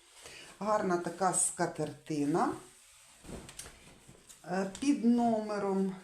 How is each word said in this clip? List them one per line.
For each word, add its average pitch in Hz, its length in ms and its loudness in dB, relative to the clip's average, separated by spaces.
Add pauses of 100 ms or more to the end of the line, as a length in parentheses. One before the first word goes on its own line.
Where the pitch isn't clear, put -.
(600)
Гарна 196 380 2
така 175 360 0
скатертина. 160 1200 0 (2000)
Е, 190 280 -2
під 269 260 2
номером 208 1000 2